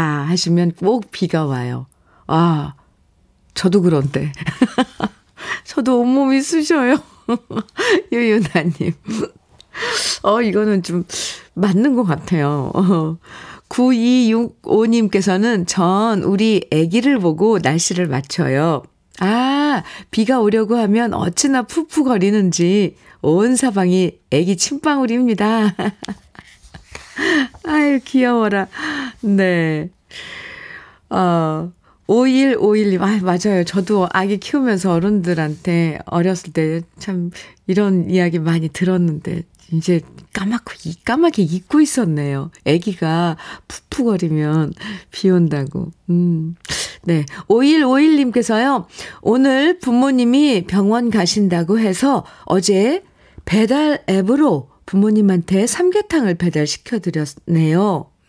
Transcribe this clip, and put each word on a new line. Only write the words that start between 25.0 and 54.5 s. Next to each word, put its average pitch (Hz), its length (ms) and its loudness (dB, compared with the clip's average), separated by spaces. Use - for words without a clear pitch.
<laughs> - 1900 -6
아유, 294 400 2
귀여워라. 226 640 0
네. 175 720 0
어, 170 600 -2
오일오일님. 214 960 2
아, 202 200 0
맞아요. 180 420 0
저도 185 480 0
아기 196 260 -2
키우면서 202 540 -2
어른들한테 170 1120 0
어렸을 175 460 -2
때 160 300 -2
참 175 320 -6
이런 190 420 0
이야기 175 300 0
많이 160 300 0
들었는데 170 720 -2
이제 165 280 0
까맣고 214 400 -6
이-, 165 200 -10
까맣게 320 380 0
잊고 180 380 0
있었네요. 151 720 0
아기가 170 720 0
푹푹거리면 160 1080 -2
비 - 200 -2
온다고. 151 600 0
음. 170 460 0
네. 160 160 2
오일오일님께서요. 262 1400 4
"오늘 269 560 2
부모님이 254 880 2
병원 214 440 0
가신다고 185 680 0
해서 226 460 0
어제 202 580 2
배달 262 640 0
앱으로 190 600 2